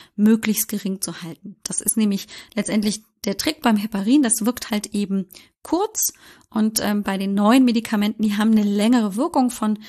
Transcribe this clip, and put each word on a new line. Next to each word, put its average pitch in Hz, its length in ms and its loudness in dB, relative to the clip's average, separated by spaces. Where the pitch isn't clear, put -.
möglichst 214 540 2
gering 190 320 -6
zu - 220 -8
halten. 180 420 -16
Das - 160 -6
ist - 160 -2
nämlich 208 320 0
letztendlich 208 480 -2
der 196 120 -2
Trick - 240 -6
beim 226 160 4
Heparin. 214 460 2
Das 214 240 0
wirkt 247 240 -4
halt 208 240 -4
eben 196 320 -2
kurz - 520 -4
und, 220 340 -2
ähm, 208 200 -2
bei 196 160 -4
den 196 160 -4
neuen 214 300 6
Medikamenten, 214 580 0
die 208 140 0
haben 214 160 2
eine 214 100 4
längere 208 540 2
Wirkung 262 340 0
von 214 280 -4